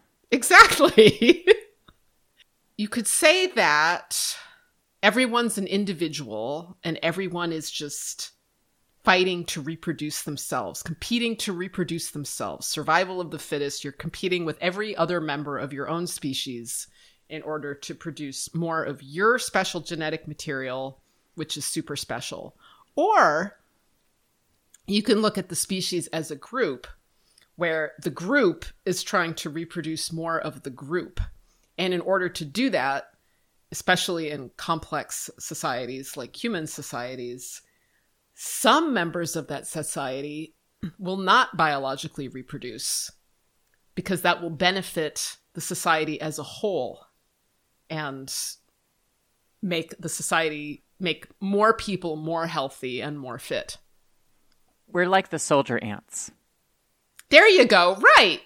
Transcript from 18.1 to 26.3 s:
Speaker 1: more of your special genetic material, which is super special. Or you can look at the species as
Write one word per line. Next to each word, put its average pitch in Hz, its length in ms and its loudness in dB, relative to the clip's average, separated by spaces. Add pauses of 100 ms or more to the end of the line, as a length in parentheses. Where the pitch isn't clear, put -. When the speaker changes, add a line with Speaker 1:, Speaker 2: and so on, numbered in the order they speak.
Speaker 1:
more 165 300 -2
of 135 180 -6
your 190 360 0
special 185 420 -2
genetic 156 480 -6
material, 135 720 -8 (340)
which 156 220 -8
is 143 80 -8
super 151 320 -6
special. - 600 -10 (380)
Or 208 640 4 (1300)
you 208 160 2
can 214 180 4
look 214 180 2
at 190 100 -6
the 175 80 -8
species 185 520 -4
as 160 220 -6